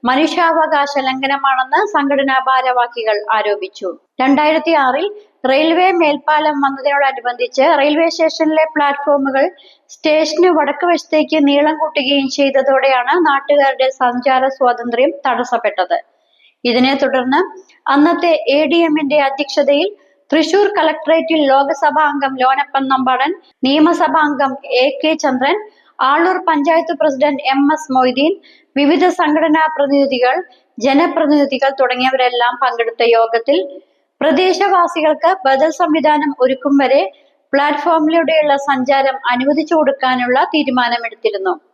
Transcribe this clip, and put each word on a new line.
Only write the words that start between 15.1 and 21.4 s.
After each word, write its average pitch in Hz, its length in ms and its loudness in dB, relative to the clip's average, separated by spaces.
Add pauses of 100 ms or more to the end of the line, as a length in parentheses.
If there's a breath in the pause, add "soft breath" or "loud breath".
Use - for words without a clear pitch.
തടസ്സപ്പെട്ടത്. 226 720 -2 (680 soft breath)
ഇതിനെ 247 380 2
തുടർന്ന് 262 380 0 (540 loud breath)
അന്നത്തെ 339 380 2 (260)
എ - 20 2 (100)
ഡി 339 60 0 (120)
എമ്മിന്റെ 302 400 0
അധ്യക്ഷതയിൽ 285 640 -2 (400 soft breath)
തൃശൂർ 330 360 2 (120)
കളക്ടറേറ്റിൽ 320 640 0 (120)